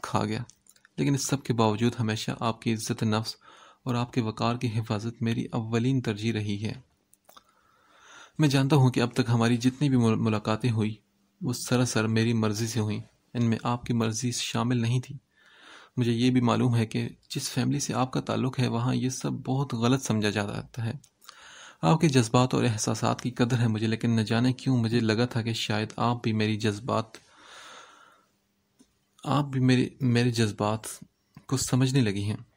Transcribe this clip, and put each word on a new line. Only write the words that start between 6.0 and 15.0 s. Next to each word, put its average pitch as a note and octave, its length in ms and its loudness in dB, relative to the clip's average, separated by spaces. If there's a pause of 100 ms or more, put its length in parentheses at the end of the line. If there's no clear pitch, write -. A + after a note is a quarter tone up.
तरजीह A2+ 320 -4
रही G#2 260 -4
है। - 260 -8 (1600)
मैं D3+ 80 6
जानता C#3 280 4
हूँ C3 140 8
कि B2+ 100 0
अब A#2+ 160 0
तक B2+ 120 2
हमारी A#2 280 4
जितनी B2+ 320 2
भी C3 80 4
मुल-, A2+ 220 4
मुलाकातें A2 520 0
हुई, G#2+ 320 -2 (400)
वो B2+ 100 -2
सरासर A#2+ 540 0
मेरी A2+ 260 2
मर्ज़ी A2 340 0
से A2 140 -2
हुई, G#2+ 220 -4 (340)
इनमें A#2 280 2
आपकी B2 280 -2
मर्ज़ी A2+ 400 -2
शामिल A#2+ 500 -2
नहीं B2 180 0